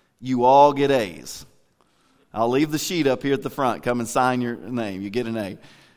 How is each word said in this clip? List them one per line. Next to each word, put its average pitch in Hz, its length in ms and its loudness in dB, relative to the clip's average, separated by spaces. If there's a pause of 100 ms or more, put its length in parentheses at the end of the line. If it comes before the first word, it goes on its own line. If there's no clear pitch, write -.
(200)
You 123 240 -2
all 139 300 8
get 139 160 2
A's. 90 560 -4 (840)
I'll 113 180 0
leave 147 200 2
the 151 80 -4
sheet 151 280 -2
up 127 160 0
here 139 100 0
at 135 100 -2
the 143 60 -6
front. 123 340 -2
Come 123 180 -2
and 113 80 -6
sign 127 340 0
your 120 140 -6
name. 107 440 -8
You 101 80 -8
get 117 180 -4
an 113 120 -6
A. 95 180 -8 (400)